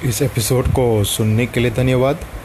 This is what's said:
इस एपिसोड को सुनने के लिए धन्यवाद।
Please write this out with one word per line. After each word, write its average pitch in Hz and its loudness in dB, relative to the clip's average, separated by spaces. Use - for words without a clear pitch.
इस 131 -2
एपिसोड 123 0
को 117 2
सुनने 110 0
के 120 -4
लिए 120 2
धन्यवाद। 127 0